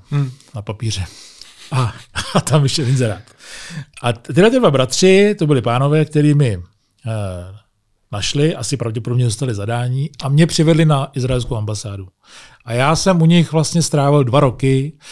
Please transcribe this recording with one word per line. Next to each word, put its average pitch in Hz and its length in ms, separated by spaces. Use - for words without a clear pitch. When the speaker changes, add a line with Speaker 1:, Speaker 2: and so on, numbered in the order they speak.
Speaker 1:
Hmm. 143 220
Speaker 2:
na - 60
papíře. 107 440
A, 127 220
a - 60
tam 151 220
vyšel 139 220
inzerát. 117 360
A 120 120
tyhle 165 380
ty 262 80
dva 202 120
bratři, 190 680
to 156 80
byli 139 140
pánové, 139 440
který 151 280
mi, 131 240
eh, 113 40
našli, 143 440
asi 123 220
pravděpodobně 117 480
dostali 120 300
zadání 123 540
a 135 60
mě 151 180
přivedli 160 380
na 143 280
izraelskou 123 420
ambasádu. 104 520
A 117 80
já 135 220
jsem 175 260
u 160 40
nich 170 260
vlastně 160 300
strávil 147 420
dva 123 160
roky. 135 540